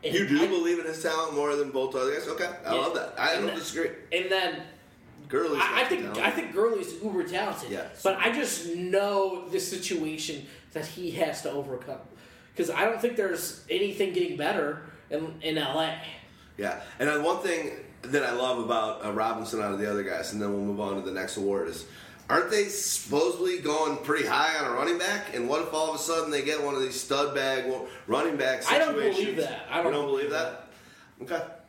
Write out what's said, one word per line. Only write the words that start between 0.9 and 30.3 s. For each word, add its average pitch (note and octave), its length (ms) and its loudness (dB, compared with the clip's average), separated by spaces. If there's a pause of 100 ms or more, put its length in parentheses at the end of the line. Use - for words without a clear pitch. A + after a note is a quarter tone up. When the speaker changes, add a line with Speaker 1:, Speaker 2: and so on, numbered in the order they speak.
Speaker 2:
talent D#3+ 320 0
more D3 220 2
than C#3+ 160 0
both C3 240 0
other C3 180 2
guys? D3+ 140 -4
Okay, F3 200 -2 (160)
I - 80 0
Speaker 1:
Yeah. B2+ 80 2
Speaker 2:
love E3 140 0
that. - 240 -4
I D3+ 140 2
Speaker 1:
And - 80 2
Speaker 2:
don't G#3 80 0
Speaker 1:
then - 100 -2
Speaker 2:
disagree. E3 320 -2 (220)
Speaker 1:
And F#3 180 0
then F3 320 0 (680)
Speaker 2:
Gurley's C#3+ 320 2
Speaker 1:
I, - 120 4
I A#3 80 4
Speaker 2:
got B3+ 80 2
Speaker 1:
think - 140 2
Speaker 2:
talent. - 180 -4
Speaker 1:
I G3+ 100 4
think - 220 -2
Gurley's G#3 500 2
uber F#3+ 220 0
talented, F#3+ 460 -4
Speaker 2:
Yes. - 340 -8
Speaker 1:
but F#3+ 120 6
I F#3+ 140 4
just G#3+ 460 -2
know F#3+ 720 2
the F#3 100 0
situation D#3 880 -4 (260)
that D#3 140 -6
he F3+ 260 -6
has E3 300 0
to D3+ 80 -4
overcome C3+ 480 -6 (580)
'cause E3+ 140 0
I D#3+ 140 2
don't A3 160 2
think A#3 160 0
there's - 520 -2
anything F#3+ 440 0
getting E3+ 240 0
better D3+ 460 0 (280)
in, D#3 320 -4
in D#3 160 0
L D3+ 220 0
A. D#3+ 180 0 (580)
Speaker 2:
Yeah, G2+ 240 -2 (200)
and C#3 80 2
then D3 160 2
one F3+ 140 4
thing E3 340 -2 (300)
that C3+ 220 2
I A#2+ 80 0
love B2+ 320 0
about, A2 400 0
uh, G#2+ 80 -2
Robinson A2 480 0
out G2+ 120 0
of G2 80 -2
the G#2 100 0
other G2+ 140 0
guys, F2 280 -4
and G#2+ 80 -4
then G2+ 120 0
we'll G2+ 120 0
move G2+ 160 -2
on G2 140 -2
to F#2+ 80 -4
the F#2 100 -6
next F#2 240 -4
award, G2 320 0
is E2 180 -8 (440)
aren't E3+ 200 4
they G#3 140 6
supposedly F3 960 0
going D3 400 0
pretty D3 280 0
high D#3 320 4
on C#3 120 0
a A#2+ 40 0
running D#3+ 240 2
back? G3+ 360 -2
And A#2+ 140 0
what D3+ 140 2
if D#3+ 100 -4
all D#3 160 2
of D#3 60 -2
a D3+ 40 -6
sudden D#3+ 320 0
they C#3+ 120 2
get D3+ 200 0
one C#3+ 120 0
of C3 80 2
these B2+ 180 -2
stud C#3+ 340 2
bag C3 360 2
wa-, B2+ 160 -4 (200)
running D3 300 2
back C3 340 2
Speaker 1:
I B3 80 8
don't D#4 160 4
believe D3 200 2
Speaker 2:
situations? - 340 2
Speaker 1:
that. - 220 -8
I E3 120 0
don't F3 40 4
Speaker 2:
You C#3+ 60 4
don't D3 140 0
believe C#3 220 2
Speaker 1:
believe - 40 0